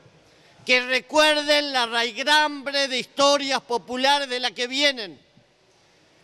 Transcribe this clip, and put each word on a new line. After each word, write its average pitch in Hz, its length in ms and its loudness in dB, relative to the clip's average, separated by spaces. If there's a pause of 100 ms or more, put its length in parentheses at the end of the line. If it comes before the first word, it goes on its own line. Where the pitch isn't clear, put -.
(680)
que 254 160 4
recuerden 294 880 2
la 247 140 0
raigambre 277 1040 -2
de 247 100 -4
historias 277 640 0
populares 254 680 -2
de 247 120 -6
la 247 100 -4
que 247 160 -6
vienen. 254 520 -2 (1040)